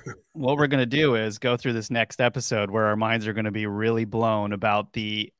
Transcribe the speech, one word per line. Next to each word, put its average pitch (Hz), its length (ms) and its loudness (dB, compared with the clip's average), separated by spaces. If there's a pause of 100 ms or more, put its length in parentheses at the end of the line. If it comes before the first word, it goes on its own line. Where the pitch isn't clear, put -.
(320)
what 139 260 0
we're 147 80 4
gonna 135 200 4
do 139 280 2
is 110 240 -2
go 123 180 0
through 123 160 -2
this 113 180 -4
next 117 300 0
episode 117 500 0
where 110 140 2
our 107 120 2
minds 110 300 0
are 110 60 -2
gonna 107 180 -2
be 107 160 -4
really 110 380 0
blown 107 480 0
about 104 400 0
the 107 480 -4